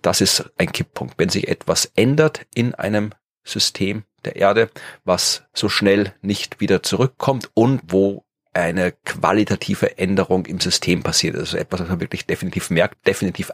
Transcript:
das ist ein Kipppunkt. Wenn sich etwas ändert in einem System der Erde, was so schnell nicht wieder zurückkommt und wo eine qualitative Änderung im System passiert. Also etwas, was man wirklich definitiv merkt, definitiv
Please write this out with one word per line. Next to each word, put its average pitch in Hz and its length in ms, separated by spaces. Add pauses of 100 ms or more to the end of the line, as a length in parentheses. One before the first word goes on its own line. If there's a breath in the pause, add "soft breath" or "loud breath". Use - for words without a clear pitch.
das - 180
ist - 380
ein 90 140
Kipppunkt. - 460
Wenn 87 120
sich - 180
etwas - 480
ändert 147 460 (140)
in 120 180
einem 107 380 (320)
System 104 600 (220)
der - 100
Erde, 104 360 (320 loud breath)
was - 400 (100)
so 104 160
schnell 101 520
nicht - 380
wieder 95 220
zurückkommt 131 720
und 123 320
wo 98 400 (280)
eine 87 400
qualitative - 1040
Änderung 95 480
im 92 160
System 90 420
passiert. 82 320
Also 85 220
etwas, 90 240
was 87 80
man 87 100
wirklich - 260
definitiv - 440
merkt, - 360
definitiv 95 480